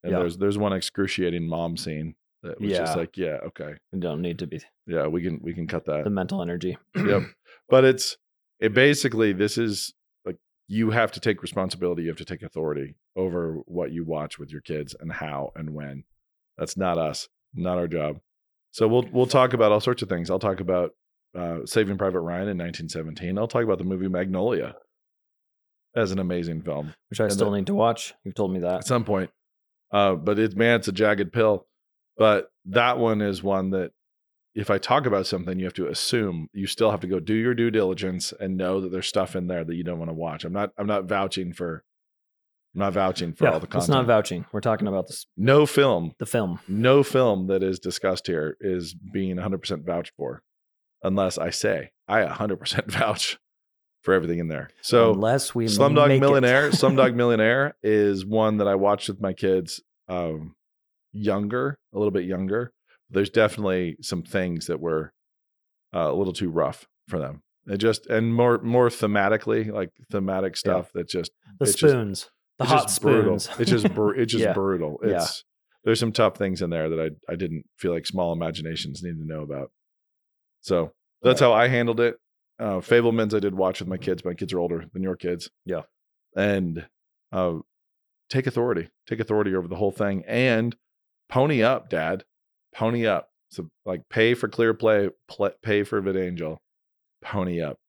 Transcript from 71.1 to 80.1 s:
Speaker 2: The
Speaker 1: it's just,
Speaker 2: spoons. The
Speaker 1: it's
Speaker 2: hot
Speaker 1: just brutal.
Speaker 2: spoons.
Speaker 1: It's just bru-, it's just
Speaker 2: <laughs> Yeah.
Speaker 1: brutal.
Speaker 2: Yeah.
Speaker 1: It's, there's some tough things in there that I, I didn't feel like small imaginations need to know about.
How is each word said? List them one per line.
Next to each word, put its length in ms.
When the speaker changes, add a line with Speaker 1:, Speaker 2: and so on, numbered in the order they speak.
Speaker 2:
The 60
Speaker 1:
it's 100
just, 160
Speaker 2:
spoons. 380
The 60
Speaker 1:
it's 80
Speaker 2:
hot 160
Speaker 1:
just 140
brutal. 380
Speaker 2:
spoons. 200
Speaker 1:
It's 100
just 240
bru-, 240
it's 140
just 120
Speaker 2:
<laughs> 20
Yeah. 80
Speaker 1:
brutal. 500
Speaker 2:
Yeah. 140
Speaker 1:
It's, 260
there's 160
some 140
tough 240
things 240
in 80
there 200
that 100
I, 40
I 20
didn't 300
feel 140
like 160
small 240
imaginations 720
need 160
to 80
know 140
about. 300